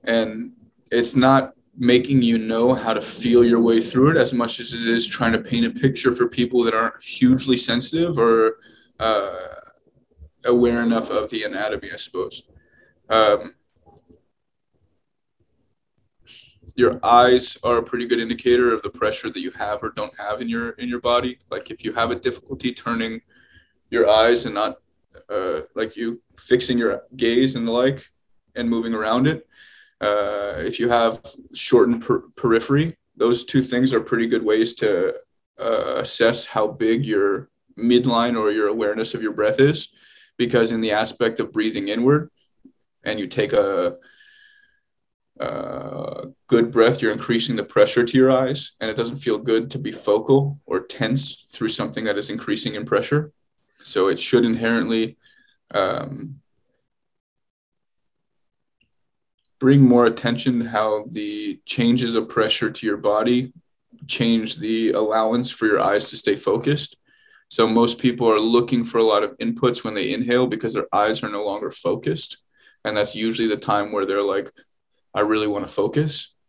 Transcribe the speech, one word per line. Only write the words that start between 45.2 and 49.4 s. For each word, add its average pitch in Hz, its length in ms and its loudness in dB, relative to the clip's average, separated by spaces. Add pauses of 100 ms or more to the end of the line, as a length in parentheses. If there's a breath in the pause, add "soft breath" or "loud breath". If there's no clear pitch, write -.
uh, - 840 -10 (220)
good 117 240 4
breath, 117 300 4
you're 107 120 0
increasing 117 420 -2
the 104 80 -4
pressure 104 400 4
to 120 140 0
your 131 120 6
eyes, 131 520 0
and 110 80 -4
it 107 80 -6
doesn't 117 200 -4
feel 113 200 -2
good 113 340 -2